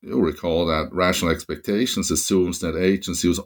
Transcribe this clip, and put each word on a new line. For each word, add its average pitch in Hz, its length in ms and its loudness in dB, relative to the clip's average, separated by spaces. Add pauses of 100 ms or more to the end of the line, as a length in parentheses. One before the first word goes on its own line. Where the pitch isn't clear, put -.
you - 180 -4
recall 85 460 0
that 78 260 0
rational 90 400 2
expectations 101 760 -2
assumes 90 500 0
that 82 180 -4
agents 92 460 0
use 87 220 2